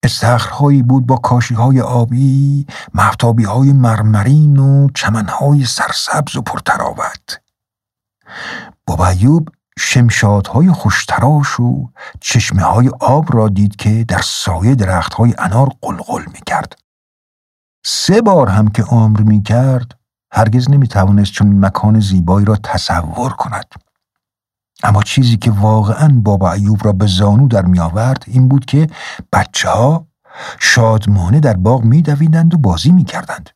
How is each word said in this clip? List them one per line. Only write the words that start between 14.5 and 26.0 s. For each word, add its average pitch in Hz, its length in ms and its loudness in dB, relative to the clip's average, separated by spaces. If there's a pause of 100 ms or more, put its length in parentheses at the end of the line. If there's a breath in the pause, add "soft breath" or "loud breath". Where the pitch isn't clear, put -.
درخت‌های 104 640 -2
انار 110 300 0 (140)
قلقل - 500 -10
می‌کرد. - 460 -8 (1080)
سه - 340 0
بار 180 280 2
هم 104 200 2
که 110 140 -2
عمر 110 380 2
می‌کرد، 120 800 0 (340)
هرگز 120 380 0
نمی‌توانست 101 640 2
چنین 101 320 2
مکان 107 360 0
زیبایی 95 460 0
را 107 100 0
تصور - 760 -6
کند. - 420 -10 (1080)
اما 104 200 0
چیزی 120 340 0
که 113 140 -2
واقعاً 110 760 2